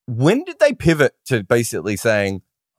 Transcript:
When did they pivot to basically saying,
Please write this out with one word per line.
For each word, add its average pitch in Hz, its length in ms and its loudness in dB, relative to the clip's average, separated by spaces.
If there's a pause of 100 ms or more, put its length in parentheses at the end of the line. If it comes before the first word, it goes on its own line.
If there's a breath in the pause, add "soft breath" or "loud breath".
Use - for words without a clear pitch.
When 160 400 0
did 320 140 -14
they 294 140 4
pivot 156 400 2 (120)
to 107 180 -2
basically 107 540 -2
saying, 101 440 -2 (360)